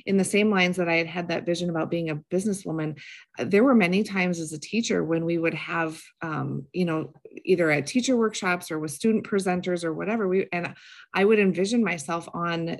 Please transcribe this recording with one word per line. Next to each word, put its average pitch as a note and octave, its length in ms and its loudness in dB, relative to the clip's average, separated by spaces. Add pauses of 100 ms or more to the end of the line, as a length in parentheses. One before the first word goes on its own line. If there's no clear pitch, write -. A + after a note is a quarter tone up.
in G3 100 2
the F#3+ 80 4
same G#3 280 2
lines F3+ 240 4
that F3 120 0
I E3 60 2
had E3 140 0
had F3 200 -6
that E3 160 -2
vision F3 260 0
about D#3+ 200 -2
being E3+ 180 -2
a D#3 80 -2 (160)
businesswoman, E3+ 640 -2 (400)
uh, - 100 -4
there G3+ 180 4
were C#4 100 6
many G3 300 4
times F3+ 340 -2
as D#3 140 -8
a D3+ 80 -8
teacher G#3 420 -2
when E3 220 0
we E3+ 140 0
would E3 160 0
have, D#3+ 460 -4 (220)
um, C#3+ 500 -6
you F3+ 120 0
know, D#3+ 280 -2 (320)
either E3+ 240 4
at C#3+ 200 2
teacher B3 280 2
workshops G#3 540 0
or D#3 80 -4
with D#3 140 -6
student A3 360 0
presenters F3+ 540 0
or E3 100 -2
whatever, F#3+ 360 -2
we, F#3 240 0
and F3 200 -6 (420)
I F#3+ 100 2
would G#3+ 160 4
envision G3 420 2
myself E3+ 500 -4
on E3+ 460 -2